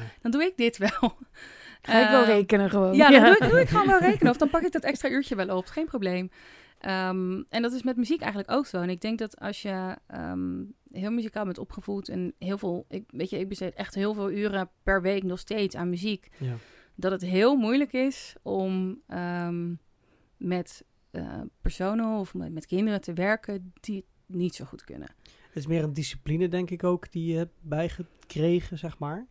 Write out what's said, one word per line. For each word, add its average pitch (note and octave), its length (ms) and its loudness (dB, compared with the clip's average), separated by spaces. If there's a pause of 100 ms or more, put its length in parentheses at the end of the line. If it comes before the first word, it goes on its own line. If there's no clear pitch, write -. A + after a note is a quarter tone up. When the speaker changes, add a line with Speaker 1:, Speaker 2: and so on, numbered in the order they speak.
(220)
Speaker 1:
Dan A#3 100 -2
doe C#4+ 120 2
ik F#4 140 -2
dit A#3 200 2
wel. - 400 0 (640)
Speaker 2:
Ga A3 220 6
ik G#3+ 60 4
wel B3+ 120 8
Speaker 1:
Ehm, A3 100 6
Speaker 2:
rekenen G3+ 380 4
gewoon. F#3+ 260 2
Speaker 1:
Ja, D4 160 10
dan C4+ 80 12
Speaker 2:
Ja. A3 60 10
Speaker 1:
doe G4 200 10
ik, A#4 60 4
doe B4 80 6
ik B4+ 80 4
gewoon G4+ 200 4
wel F#4+ 120 6
rekenen. F4 320 4
Of B3 60 0
dan D4 120 2
pak E4 120 0
ik F4+ 100 0
dat D#4+ 120 -2
extra C#4 260 -2
uurtje C4 260 -2
wel F#3+ 220 -2
op. F3+ 80 -4
Geen D#4 200 -6
probleem. F#3 440 -4 (500)
Ehm, F#3 720 -4
en A#3 120 -4
dat A#3+ 120 -2
is B3+ 100 -6
met B3+ 140 -2
muziek B3 240 0
eigenlijk G3+ 300 -6
ook C4+ 140 0
zo. F3+ 160 -4
En F3 80 -2
ik F3+ 120 -6
denk A3 180 -4
dat A3 200 -8
als G3+ 220 -8
je, F#3+ 340 -8 (120)
ehm, - 560 -8 (280)
heel G#3 200 -6
muzikaal A3 340 -4
bent F3+ 120 -6
opgevoed - 520 -10
en F3+ 300 -6
heel F#3+ 180 -4
veel, F3+ 320 -6
ik, F#3+ 220 -10
weet D#3+ 180 -6
je, G#3 100 -6
ik F#3+ 100 -6
besteed F#3 240 -8
echt - 220 -10
heel G3+ 180 -2
veel G3+ 180 -4
uren G3+ 380 -4 (140)
per F#3+ 180 2
week F#3+ 220 0
nog F3+ 160 -4
steeds G3+ 360 -4
aan F3 140 -4
muziek. F#3 480 -4
Speaker 3:
Ja. B2+ 160 -6 (420)
Speaker 1:
Dat F#3 160 -2
het F#3+ 100 -4
heel F#3+ 340 4
moeilijk C4 380 0
is C4 480 -4
om, F#3+ 640 -4
ehm, F3 680 -6 (640)
met, F3 460 -6 (280)
eh, - 300 -10 (200)
personen A3 580 -2
of F#3 140 -8
met, E3+ 200 -8
met D#3+ 120 -10
kinderen G3+ 360 -2
te F3 120 -10
werken F#3+ 640 -4
die G#3 160 -8
het - 400 -14
niet F3 200 -2
zo C3+ 100 -14
goed - 180 -18
kunnen. C2+ 240 -16 (400)
Speaker 3:
Het - 100 -12
is C#3+ 100 -8
meer D#3+ 160 0
een D3+ 100 -4
discipline, D#3 540 -2
denk F3+ 220 -4
ik F3+ 140 -8
ook, F3+ 280 0
die E3 200 -4
je D#3+ 60 0
hebt E3+ 240 -4
bijgekregen, E3 1160 -2
zeg D#3+ 220 -10
maar. D#3+ 320 -8